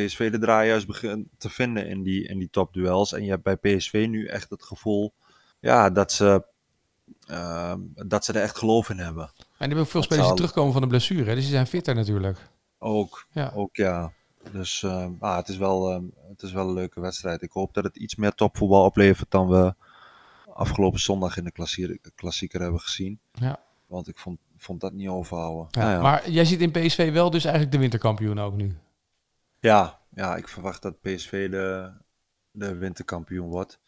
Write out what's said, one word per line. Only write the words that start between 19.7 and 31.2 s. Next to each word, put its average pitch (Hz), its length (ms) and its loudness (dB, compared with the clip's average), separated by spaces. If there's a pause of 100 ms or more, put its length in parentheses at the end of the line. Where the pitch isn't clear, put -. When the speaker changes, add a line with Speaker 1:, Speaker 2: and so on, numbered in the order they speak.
Speaker 1:
afgelopen - 460 0
zondag 95 380 -2
in 90 60 -6
de 85 80 -10
klassier-, 90 480 -8 (160)
klassieker 87 460 -8
hebben 87 180 -2
gezien. 98 400 -8 (120)
Speaker 2:
Ja. 127 280 -4 (280)
Speaker 1:
Want 90 200 -10
ik 175 100 -14
vond, 90 220 -12 (180)
vond 90 240 -12
dat 95 120 -8
niet 98 140 -8
overhouden. 82 640 -6
Speaker 2:
Ja, - 120 -4
Speaker 1:
Nou 107 100 2
ja. 87 100 2
Speaker 2:
maar 139 280 2
jij 165 160 4
ziet 170 160 2
in 170 100 2
P 170 60 -2 (140)
S - 40 -2
V 160 160 2
wel 175 180 4
dus 165 140 0
eigenlijk 151 300 2
de 143 60 4
winterkampioen 110 600 0
ook 101 160 -4
nu? 98 220 -2 (840)
Speaker 1:
Ja, 104 400 6 (160)
ja, 92 200 -4
ik 90 120 -10
verwacht 92 340 -10
dat 92 200 -10
P 101 140 -10
S 85 120 -12